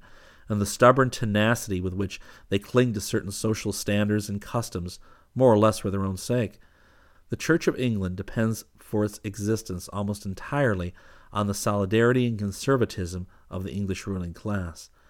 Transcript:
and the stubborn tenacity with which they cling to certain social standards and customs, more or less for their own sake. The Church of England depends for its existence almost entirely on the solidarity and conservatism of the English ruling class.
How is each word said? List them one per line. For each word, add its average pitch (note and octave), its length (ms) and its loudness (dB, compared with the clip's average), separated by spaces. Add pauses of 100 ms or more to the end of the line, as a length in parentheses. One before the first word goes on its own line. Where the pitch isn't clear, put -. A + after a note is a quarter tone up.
(480)
and G2+ 140 0
the G2+ 40 2
stubborn B2+ 440 6
tenacity G#2+ 720 0
with F2+ 120 -4
which F#2+ 280 -4 (260)
they G2+ 120 0
cling B2 340 2
to G2+ 80 -4
certain G2+ 300 -4
social A2 420 -4
standards G#2 560 0
and G2+ 120 -6
customs, F#2+ 580 -6 (360)
more B2 160 8
or G#2+ 60 8
less G#2+ 220 4
for G2+ 100 -4
their F#2+ 160 -2
own F#2+ 100 -2
sake. - 440 -4 (680)
The - 80 -6
Church D#3+ 320 0
of D#3+ 100 0
England G2 380 0
depends A2 480 -2 (160)
for G#2+ 240 -2
its G#2 220 -4
existence G2+ 640 -4
almost G2+ 340 -4
entirely G2 680 -2 (400)
on G#2 140 0
the G2 60 0
solidarity A2+ 720 2
and A2+ 140 -2
conservatism G2 880 -2 (220)
of F#2 160 -8
the - 80 -8
English F#2+ 340 -4
ruling F2+ 260 -6
class. F#2+ 560 -8 (200)